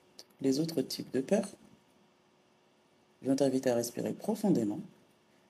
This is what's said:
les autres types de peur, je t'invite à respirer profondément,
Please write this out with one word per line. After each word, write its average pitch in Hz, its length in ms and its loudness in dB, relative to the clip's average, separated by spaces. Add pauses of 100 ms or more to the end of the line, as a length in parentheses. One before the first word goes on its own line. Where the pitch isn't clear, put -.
(400)
les 135 220 2
autres 160 200 0
types - 300 -8
de - 80 0
peur, 202 260 2 (1800)
je 131 120 0
t'invite 131 340 2
à 123 80 4
respirer 117 380 -2
profondément, 143 640 0 (720)